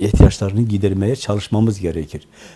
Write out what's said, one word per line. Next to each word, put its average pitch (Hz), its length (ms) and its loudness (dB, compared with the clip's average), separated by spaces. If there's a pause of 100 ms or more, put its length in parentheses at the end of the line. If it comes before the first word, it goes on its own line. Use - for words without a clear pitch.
ihtiyaçlarını 104 600 2
gidermeye 101 540 0
çalışmamız 104 640 -2
gerekir. 80 480 -8 (280)